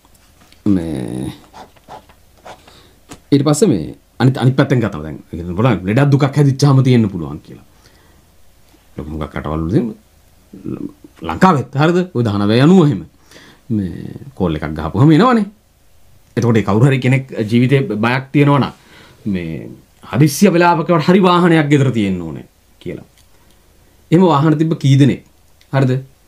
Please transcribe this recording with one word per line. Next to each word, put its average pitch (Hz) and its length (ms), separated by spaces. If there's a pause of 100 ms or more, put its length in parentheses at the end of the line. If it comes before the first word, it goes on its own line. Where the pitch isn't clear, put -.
(680)
මේ 69 640 (1900)
ඊට 135 180
පස්සේ 151 240
මේ 76 280 (180)
අනිත්, 131 220
අනිත් 131 200
පැත්තෙන් 139 240
ගත්තම 92 220
දැන් 78 160
ඒ - 180
කියන්නේ 87 220
බලන්න 107 260
ලෙඩක් 131 260
දුකක් 143 200
හැදිච්චාම 139 520
තියෙන්න 120 280
පුළුවන් 76 300
කියලා. - 260 (1300)
ලොකු - 180
හුඟක් 73 240
රටවල් 76 280
වල 82 80
තියෙන 120 160 (1300)
ලංකාවෙත් 127 540
හරිද? 165 240 (100)
ඔය 120 160
දහනවය 104 360
අනුව 180 220
එහෙම. 110 220 (640)
මේ 101 500 (140)
කෝල් 82 260
එකක් 78 160
ගහපුවම 92 400
එනවනේ. 226 340 (880)
එතකොට 113 200
ඒ 104 60
කවුරු 110 240
හරි 135 140
කෙනෙක් 131 240 (180)
ජීවිතේ 123 400
බයක් 113 480
තියෙනවා 143 300
නම් 90 120 (520)
මේ 80 440 (360)
හදිස්සිය 156 480
වෙලාවකට 170 400 (120)
හරි 185 180
වාහනයක් 170 460
ගෙදර 131 240
තියෙන්න 98 280
ඕනේ 73 260 (340)
කියලා. - 260 (1040)
එහෙම 170 140
වාහන 151 340
තිබ්බ 160 160
කී 135 240
දෙනෙක්? 127 260 (480)
හරිද? 135 200 (360)